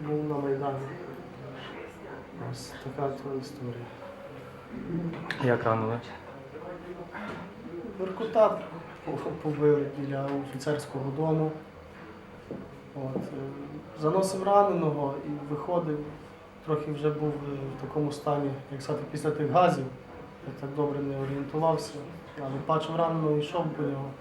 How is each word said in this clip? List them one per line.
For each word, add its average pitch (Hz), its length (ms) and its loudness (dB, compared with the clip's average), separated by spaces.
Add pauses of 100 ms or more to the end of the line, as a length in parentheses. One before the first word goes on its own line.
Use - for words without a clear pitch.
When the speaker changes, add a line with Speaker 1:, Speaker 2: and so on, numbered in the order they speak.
Speaker 1:
був 151 200 2
на 147 100 2
Майдані. 139 400 2 (1700)
Ось - 200 -8 (120)
така 135 240 -2
то 135 320 -4
історія. 120 440 -6 (1600)
Speaker 2:
Як 120 200 6
ранили? 113 360 2 (2000)
Speaker 1:
Беркута 214 580 6 (460)
по-, 147 260 -2 (120)
побили 147 440 6 (120)
біля 139 300 -2 (220)
офіцерського 135 540 -2 (120)
дому. 156 340 4 (1400)
От, 135 220 -4
е, - 40 0 (800)
заносив 190 440 4
раненого 165 680 6 (120)
і 147 240 -4
виходив, 156 480 2 (680)
трохи 156 260 2
вже 147 180 4
був, 151 180 2
е, 143 280 -2 (220)
в - 20 -6
такому 147 320 0
стані, 143 380 2 (220)
як 135 100 -6
сказати, 147 280 -2
після 151 200 0
тих 147 200 2
газів. 175 340 8 (640)
Я 139 140 -6
так 139 160 -4
добре 143 240 2
не 139 200 -2
орієнтувався, 143 760 2 (460)
але 139 100 -4 (180)
бачив 160 280 4
раненого, 160 420 4
йшов 165 260 2 (120)
по 151 60 0
нього. 139 280 0 (100)